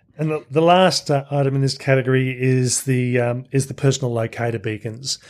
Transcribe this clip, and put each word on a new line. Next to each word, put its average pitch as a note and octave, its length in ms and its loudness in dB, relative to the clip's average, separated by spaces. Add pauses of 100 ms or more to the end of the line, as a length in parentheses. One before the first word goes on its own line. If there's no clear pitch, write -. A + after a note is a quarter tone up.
(200)
And D#3 120 -2
the, D3+ 180 -6
the D3+ 120 2
last, F3 500 4
uh, C#3 180 0
item C#3 240 0
in C#3 60 0
this C3+ 180 0
category C3 580 0
is B2+ 460 0
the, B2 380 0
um, A#2+ 320 -2
is C#3 160 0
the C3 60 -12
personal C3+ 380 0
locator A#2 460 -4
beacons. A2+ 720 -8